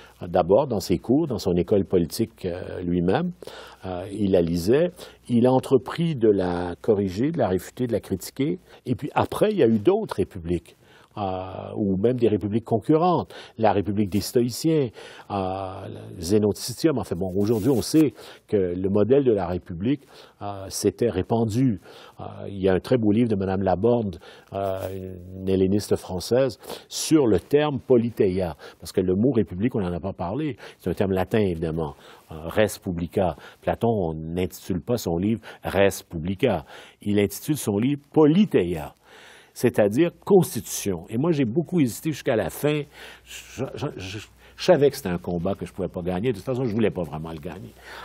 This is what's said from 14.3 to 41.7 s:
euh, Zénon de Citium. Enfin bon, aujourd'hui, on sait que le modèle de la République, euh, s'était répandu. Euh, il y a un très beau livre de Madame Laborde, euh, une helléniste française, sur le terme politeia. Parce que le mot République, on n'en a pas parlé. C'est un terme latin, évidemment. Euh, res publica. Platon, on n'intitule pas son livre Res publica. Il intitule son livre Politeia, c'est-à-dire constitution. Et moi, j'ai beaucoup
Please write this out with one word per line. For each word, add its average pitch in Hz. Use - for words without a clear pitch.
euh, 95
Zénon 185
de 95
Citium. 143
Enfin 95
bon, 92
aujourd'hui, 107
on 113
sait 151
que 107
le 92
modèle 104
de 120
la 95
République, 92
euh, 101
s'était 101
répandu. 113
Euh, 95
il 98
y 95
a 92
un 90
très 127
beau 107
livre 113
de 107
Madame 95
Laborde, 98
euh, 98
une 95
helléniste 95
française, 113
sur 151
le 101
terme 147
politeia. 107
Parce -
que -
le 92
mot 127
République, 104
on 117
n'en 87
a 87
pas 95
parlé. 110
C'est 92
un 82
terme 98
latin, 92
évidemment. 82
Euh, 80
res 98
publica. 87
Platon, 92
on 90
n'intitule 85
pas 120
son 85
livre 104
Res 98
publica. 90
Il 104
intitule 101
son 101
livre 139
Politeia, 131
c'est-à-dire 113
constitution. 101
Et 110
moi, 165
j'ai 139
beaucoup 151